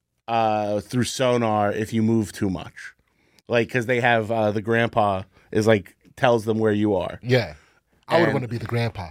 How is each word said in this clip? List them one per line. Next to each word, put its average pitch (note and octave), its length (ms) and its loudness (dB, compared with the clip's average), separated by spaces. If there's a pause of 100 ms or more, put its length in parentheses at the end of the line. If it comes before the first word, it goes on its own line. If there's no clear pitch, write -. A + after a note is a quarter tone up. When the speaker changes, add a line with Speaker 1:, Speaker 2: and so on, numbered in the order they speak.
(280)
Speaker 1:
uh, G#2+ 540 0
through B2 240 -2
sonar A2+ 680 0
if G#2+ 220 -6
you A2+ 80 0
move A2 300 2
too G2+ 180 -2
much. - 440 -10 (540)
Like, A#2 220 0
'cause A#2+ 160 -2
they A#2+ 160 0
have, A2+ 300 2
uh, A2 200 2
the G#2+ 100 -4
grandpa G#2+ 640 0 (280)
is, G#2+ 160 2
like, A2 280 2 (200)
tells A#2+ 300 2
them A2 140 0
where A2 140 2
you G#2 220 2
are. - 280 -6
Speaker 2:
Yeah. A2+ 300 0 (540)
I - 120 2
would E3+ 100 4
Speaker 1:
And A2+ 40 0
Speaker 2:
wanna B2+ 140 -2
be A2+ 100 -6
the A2+ 80 -8
grandpa. A2 460 -4